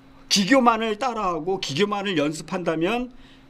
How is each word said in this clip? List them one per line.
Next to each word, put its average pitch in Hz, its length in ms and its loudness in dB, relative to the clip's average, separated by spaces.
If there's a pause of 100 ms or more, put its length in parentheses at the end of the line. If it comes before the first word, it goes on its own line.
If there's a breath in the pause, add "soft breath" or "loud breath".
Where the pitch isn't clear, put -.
(280)
기교만을 220 720 4
따라하고 190 600 -2
기교만을 202 580 -2
연습한다면 170 920 -2 (380 soft breath)